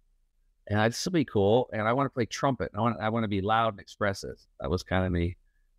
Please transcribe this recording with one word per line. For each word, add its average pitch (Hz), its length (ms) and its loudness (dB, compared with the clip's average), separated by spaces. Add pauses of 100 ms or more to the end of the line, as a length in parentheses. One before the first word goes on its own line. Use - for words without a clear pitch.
(680)
and 104 120 0
I, 110 80 4
this - 160 -4
will 185 100 -2
be 160 120 2
cool, 107 480 4
and 107 140 -2
I 117 60 4
wanna 135 180 0
play 117 160 -2
trumpet, 131 440 -2
and - 80 -6
I - 20 -2
wanna, 113 180 0
I 107 100 -2
wanna 113 180 0
be 101 140 0
loud 110 320 2
and 98 80 -16
expressive." 98 560 -6 (220)
That 69 100 -6
was 90 140 0
kinda 92 260 0
me. 87 260 0 (440)